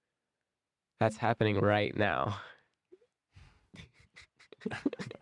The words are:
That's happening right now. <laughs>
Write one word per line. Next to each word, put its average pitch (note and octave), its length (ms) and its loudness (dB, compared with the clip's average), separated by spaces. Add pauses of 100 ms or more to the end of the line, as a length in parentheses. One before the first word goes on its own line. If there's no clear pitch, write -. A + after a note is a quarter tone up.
(1000)
That's A2 160 2
happening A2 440 2
right G#2 360 2
now. G2 420 0 (2250)
<laughs> - 60 -4 (520)